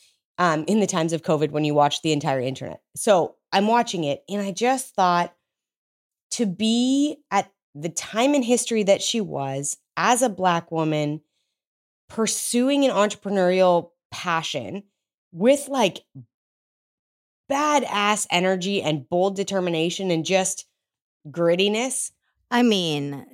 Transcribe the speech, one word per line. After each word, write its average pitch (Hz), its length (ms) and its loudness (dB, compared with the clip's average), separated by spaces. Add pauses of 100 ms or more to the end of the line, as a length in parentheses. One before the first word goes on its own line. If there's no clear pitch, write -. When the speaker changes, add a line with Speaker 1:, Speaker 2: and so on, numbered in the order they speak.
(380)
Speaker 1:
um, 160 300 2
in 214 120 2
the 190 60 2
times 165 260 0
of 156 100 -4
covid 151 280 0
when 151 140 -2
you 147 100 0
watched 143 280 2
the 156 100 0
entire 143 280 -2
internet. 127 400 -8 (160)
So 180 380 2 (180)
I'm 196 140 2
watching 233 380 0
it 143 240 -4
and 202 120 -4
I 196 120 -6
just 254 420 -2
thought 175 400 2 (1000)
to 240 140 -2
be 247 720 0 (140)
at 196 200 -2 (240)
the 147 140 -6
time 240 460 -2
in 277 80 2
history 226 420 0
that 190 180 2
she - 180 -2
was 139 560 -6 (200)
as 220 260 2
a 254 60 2
Black 175 420 0
woman 156 500 0 (880)
pursuing 254 760 0
an 254 60 4
entrepreneurial 185 1000 2 (200)
passion 160 720 -6 (500)
with, 254 360 2
like, 247 360 0 (1500)
badass 240 800 0
energy 185 520 2
and 151 260 -2
bold 185 280 0
determination 180 720 -2
and 160 140 0
just 185 420 -2 (640)
grittiness. 196 840 0 (380)
Speaker 2:
I 247 120 2
mean, 156 720 0